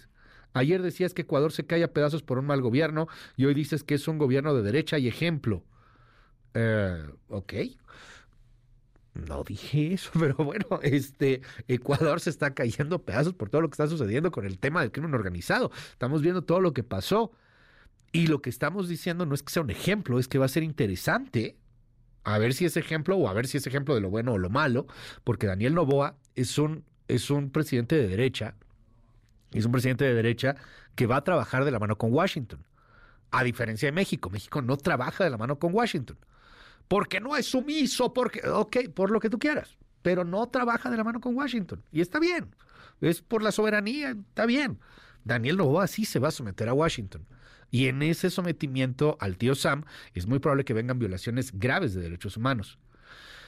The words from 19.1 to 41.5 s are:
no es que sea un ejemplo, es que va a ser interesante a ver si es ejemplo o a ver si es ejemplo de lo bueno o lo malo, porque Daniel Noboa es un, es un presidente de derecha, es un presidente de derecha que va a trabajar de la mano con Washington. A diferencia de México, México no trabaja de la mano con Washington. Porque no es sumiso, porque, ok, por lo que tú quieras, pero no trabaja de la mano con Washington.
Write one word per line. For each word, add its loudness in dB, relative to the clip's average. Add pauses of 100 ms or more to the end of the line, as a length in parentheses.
no 0
es -2
que -12
sea 0
un -2
ejemplo, 0
es 0
que 0
va 6
a 2
ser 0
interesante -2 (640)
a 0
ver 4
si 0
es 2
ejemplo 0
o 4
a 0
ver 0
si -2
es -2
ejemplo 0
de 2
lo -2
bueno 0
o 2
lo 0
malo, 2 (380)
porque 0
Daniel 2
Noboa 2 (200)
es -2
un, -2 (220)
es 0
un 0
presidente 0
de 4
derecha, 0 (960)
es 0
un 2
presidente 2
de 4
derecha 2 (380)
que 2
va 4
a 0
trabajar 2
de 2
la 0
mano 0
con 0
Washington. -2 (680)
A 2
diferencia 0
de 0
México, -2
México -6
no 0
trabaja 0
de 2
la -4
mano -2
con 0
Washington. -2 (720)
Porque 2
no -4
es 0
sumiso, 0
porque, -2
ok, 0
por 2
lo 4
que 0
tú -2
quieras, -2 (240)
pero 2
no -2
trabaja 0
de -2
la 0
mano -2
con -2
Washington. -4